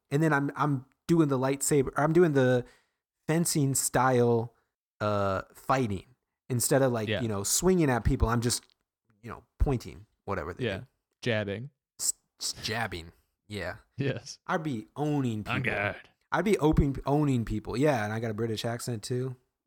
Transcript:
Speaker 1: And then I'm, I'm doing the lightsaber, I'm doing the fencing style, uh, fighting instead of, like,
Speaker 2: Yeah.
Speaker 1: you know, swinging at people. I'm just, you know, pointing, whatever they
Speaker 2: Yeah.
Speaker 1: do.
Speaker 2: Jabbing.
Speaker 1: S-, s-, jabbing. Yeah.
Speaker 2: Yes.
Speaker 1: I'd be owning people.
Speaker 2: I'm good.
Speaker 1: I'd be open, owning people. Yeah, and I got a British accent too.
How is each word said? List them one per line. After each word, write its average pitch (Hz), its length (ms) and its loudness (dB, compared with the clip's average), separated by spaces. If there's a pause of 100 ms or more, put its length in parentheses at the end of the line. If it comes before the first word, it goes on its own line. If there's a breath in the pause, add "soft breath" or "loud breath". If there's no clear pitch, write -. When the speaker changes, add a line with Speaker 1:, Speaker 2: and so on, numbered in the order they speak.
(100)
Speaker 1:
And 143 120 0
then 160 100 2
I'm, 143 240 0
I'm 139 280 -2 (220)
doing 165 220 4
the 135 100 0
lightsaber, 139 580 0
I'm 151 160 2
doing 170 200 6
the 127 320 4 (600 soft breath)
fencing 156 480 2
style, 120 800 2 (460)
uh, 101 420 0 (120)
fighting 113 500 -2 (440)
instead 131 340 2
of, 131 100 2
like, 110 160 -4
Speaker 2:
Yeah. 107 120 -2
Speaker 1:
you 117 80 -2
know, 98 140 -4
swinging 170 480 2
at 120 140 0
people. - 240 2
I'm 117 120 0
just, 117 240 -2 (580)
you 117 80 -14
know, 104 120 -14 (160)
pointing, 107 480 -2 (180)
whatever 87 300 -4
they 131 100 -8
Speaker 2:
Yeah. 98 140 -2
Speaker 1:
do. - 80 -16 (360)
Speaker 2:
Jabbing. 107 480 -4 (300)
Speaker 1:
S-, - 140 -4 (260)
s-, - 220 -6
jabbing. 101 500 -6 (360)
Yeah. 92 280 -8 (200)
Speaker 2:
Yes. 127 500 -6
Speaker 1:
I'd 175 160 -2
be 139 240 -6 (100)
owning 135 480 -2
people. 104 100 -6
Speaker 2:
I'm 131 80 -2
good. 104 340 -2 (360)
Speaker 1:
I'd 170 120 0
be 202 140 4
open, 151 380 2 (100)
owning 139 380 2
people. 104 320 -6
Yeah, 131 280 2
and 104 80 -4
I 110 80 -4
got 117 100 -4
a 107 40 -6
British 110 300 -4
accent 117 380 -6
too. 127 340 -6 (300)